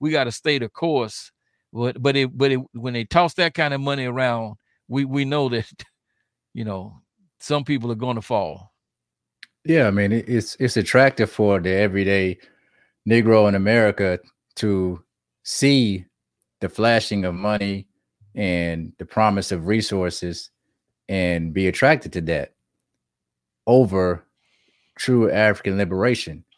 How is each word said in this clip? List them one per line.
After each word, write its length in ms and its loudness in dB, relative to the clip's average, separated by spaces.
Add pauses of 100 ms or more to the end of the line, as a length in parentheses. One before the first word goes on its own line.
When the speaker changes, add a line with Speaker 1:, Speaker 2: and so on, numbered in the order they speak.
Speaker 1:
we 100 -2
gotta 220 0
stay 260 -2
the 100 -6
course. 640 -4 (420)
But, 300 -4
but 140 2
it, 200 -2
but 140 2
it, 100 0 (120)
when 200 -10
they 120 -6
toss 300 2
that 200 -2
kind 180 -2
of 80 -4
money 240 -4
around, 520 -2 (300)
we, 200 -2
we 180 -2
know 240 0
that, 180 -4 (460)
<laughs> 420 -20
you 100 -8
know, 360 -10 (400)
some 240 -4
people 260 -4
are 60 -4
gonna 260 -6
fall. 500 -6 (920)
Speaker 2:
Yeah, 220 4
I 40 4
mean, 220 2
it, 160 -2
it's, 320 -2
it's 160 0
attractive 540 4
for 280 2
the 120 -2
everyday 680 0 (680)
Negro 400 6
in 60 2
America 640 2 (360)
to 460 -2 (400)
see 640 2 (560)
the 80 -4
flashing 560 0
of 100 -4
money 540 -4 (460)
and 640 -4
the 80 -14
promise 440 0
of 160 -6
resources 840 -4 (580)
and 460 -2
be 120 0
attracted 460 0
to 80 -6
that 320 -4 (1160)
over 600 2 (720)
true 320 2
African 480 0
liberation. 640 -2 (140)